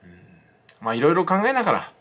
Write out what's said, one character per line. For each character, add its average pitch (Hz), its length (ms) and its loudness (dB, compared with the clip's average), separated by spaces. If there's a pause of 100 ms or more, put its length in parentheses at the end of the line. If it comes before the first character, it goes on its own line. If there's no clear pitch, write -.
う - 20 -20
ん。 90 40 -20 (680)
ま 113 120 -4
あ、 - 20 -2
い 117 60 -2
ろ 151 120 4
い - 20 2
ろ 180 100 0
考 185 120 0 (100)
え 262 60 0
な 254 120 -2
が 170 80 2
ら - 280 -4